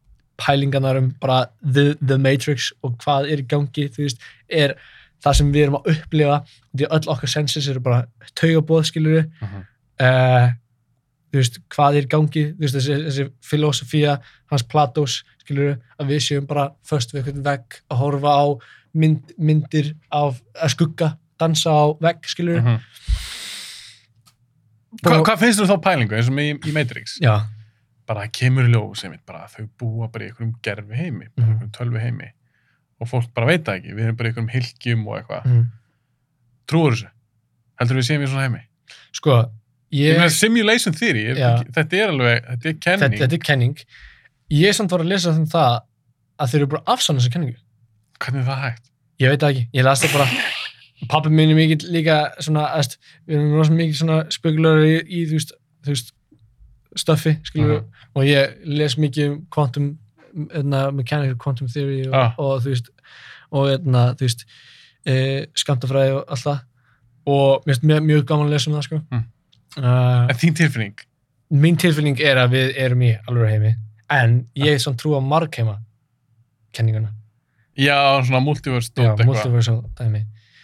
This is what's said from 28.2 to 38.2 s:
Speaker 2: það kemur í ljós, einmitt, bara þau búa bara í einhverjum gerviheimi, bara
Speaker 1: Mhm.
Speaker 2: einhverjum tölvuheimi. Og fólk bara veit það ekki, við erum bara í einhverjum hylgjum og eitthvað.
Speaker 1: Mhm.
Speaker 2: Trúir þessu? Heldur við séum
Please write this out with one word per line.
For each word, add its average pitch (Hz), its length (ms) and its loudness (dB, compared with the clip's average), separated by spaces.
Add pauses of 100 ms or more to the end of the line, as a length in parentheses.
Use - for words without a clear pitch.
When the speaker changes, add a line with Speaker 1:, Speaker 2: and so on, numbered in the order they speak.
Speaker 2:
það 113 120 -12
kemur 127 320 2
í - 20 6
ljós, 104 320 0
einmitt, 87 220 -18
bara 87 240 -18
þau 110 160 -18 (140)
búa 113 320 -8
bara 107 140 -12
í - 40 -14
einhverjum 117 240 -8 (100)
gerviheimi, 107 720 -8
bara 117 120 2
Speaker 1:
Mhm. 110 40 2
Speaker 2:
einhverjum 110 200 -4
tölvuheimi. 117 580 -6 (720)
Og 117 80 -8
fólk 120 240 -4
bara 117 140 -2
veit 165 180 2
það 101 160 -4
ekki, - 140 -16
við 110 100 -4
erum 113 100 -2
bara 113 140 -4
í - 20 -2
einhverjum 117 240 -6
hylgjum 117 520 -4
og 107 120 -8
eitthvað. - 260 -8
Speaker 1:
Mhm. 120 200 4 (1040)
Speaker 2:
Trúir 156 260 2
þessu? 107 160 -6 (720)
Heldur 127 180 0
við 127 100 0
séum 147 160 -2